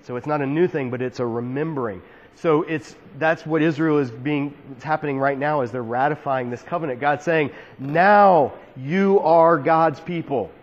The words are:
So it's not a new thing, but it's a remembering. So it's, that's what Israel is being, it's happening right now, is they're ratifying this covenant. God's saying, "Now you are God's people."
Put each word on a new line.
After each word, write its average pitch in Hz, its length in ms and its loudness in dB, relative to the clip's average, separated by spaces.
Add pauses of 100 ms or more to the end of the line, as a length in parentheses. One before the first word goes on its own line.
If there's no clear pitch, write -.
So 123 140 -10
it's 120 100 -10
not 147 140 -2
a 135 40 -2
new 160 220 0
thing, 135 220 -4
but 123 120 -6
it's 127 200 -6
a 120 40 -2
remembering. 120 760 -6 (340)
So 160 280 0
it's, 156 320 -6 (240)
that's 160 260 0
what 156 160 0
Israel 156 380 2
is 131 100 -2
being, 143 460 -4 (160)
it's 127 120 -18
happening 151 360 -4
right 139 180 0
now, 143 240 -2
is 117 100 -4
they're 123 120 -6
ratifying 131 640 -2
this 120 140 -10
covenant. 156 360 -6
God's 143 240 -2
saying, 160 280 0 (280)
"Now 175 760 4 (220)
you 190 440 2
are 165 380 6
God's 160 420 2
people." 139 500 -4 (140)